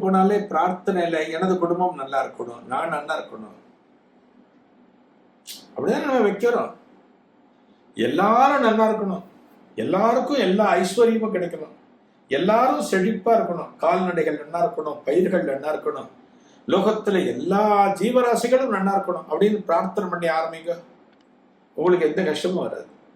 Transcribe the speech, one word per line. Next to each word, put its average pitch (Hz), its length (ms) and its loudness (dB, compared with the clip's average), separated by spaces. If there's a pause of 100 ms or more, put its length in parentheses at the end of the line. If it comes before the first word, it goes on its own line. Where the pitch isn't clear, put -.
போனாலே 190 340 2 (140)
பிரார்த்தனை 180 560 -2
இல்லை, 165 160 -2 (140)
எனது 185 260 -2
குடும்பம் 170 400 -2
நல்லா 135 220 -4
இருக்கணும், 120 380 -12 (100)
நான் 160 240 -4
நல்லா 147 240 -6
இருக்கணும், 110 360 -16 (2250)
அப்படிதான் 240 360 -2
நம்ம 262 200 2
வைக்கிறோம். 190 440 0 (1300)
எல்லாரும் 233 680 2
நல்லா 220 220 2
இருக்கணும், 202 360 -4 (520)
எல்லாருக்கும் 226 720 0
எல்லா 208 180 2 (160)
ஐஸ்வர்யமும் 220 540 2
கிடைக்கணும், 165 380 -6 (580)
எல்லாரும் 214 600 2
செழிப்பா 202 460 0
இருக்கணும், 175 340 -4 (100)
கால்நடைகள் 165 600 0
நல்லா 165 220 -6
இருக்கணும், 151 420 -6
பயிர்கள் 165 440 2
நல்லா 135 220 -6
இருக்கணும், 135 360 -8 (580)
லோகத்துல 196 560 2 (100)
எல்லா 190 300 0 (380)
ஜீவராசிகளும் 240 760 2
நல்லா 190 200 0
இருக்கணும் 175 340 -4
அப்படின்னு 202 380 2
பிரார்த்தனை 185 420 -2
பண்ணி 170 260 -2
ஆரம்பிங்க. 165 380 -6 (1000)
உங்களுக்கு 165 320 4
எந்த 180 200 0
கஷ்டமும் 165 360 -2
வராது, - 220 -8 (280)